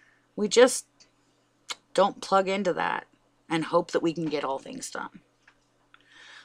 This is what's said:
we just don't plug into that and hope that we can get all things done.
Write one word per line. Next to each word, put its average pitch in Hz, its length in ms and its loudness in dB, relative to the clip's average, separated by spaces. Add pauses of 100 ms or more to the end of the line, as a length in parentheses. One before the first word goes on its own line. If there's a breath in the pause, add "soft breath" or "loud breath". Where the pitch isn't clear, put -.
(360 soft breath)
we 208 120 -2
just 247 380 6 (1080)
don't 190 260 2
plug 190 280 2
into 190 260 -2
that - 320 -4 (420)
and 160 160 -2
hope 170 260 0
that 160 120 0
we 165 100 0
can 160 140 -6
get 143 180 -4
all 135 140 -6
things - 320 -14
done. - 300 -12 (1200 soft breath)